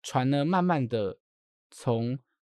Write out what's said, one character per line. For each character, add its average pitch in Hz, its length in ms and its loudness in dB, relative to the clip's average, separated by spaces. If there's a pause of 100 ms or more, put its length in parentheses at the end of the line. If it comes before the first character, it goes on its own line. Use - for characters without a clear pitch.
船 131 260 0
呢 143 160 2
慢 180 200 2
慢 151 240 0
的 104 320 -2 (500)
从 120 480 -2 (300)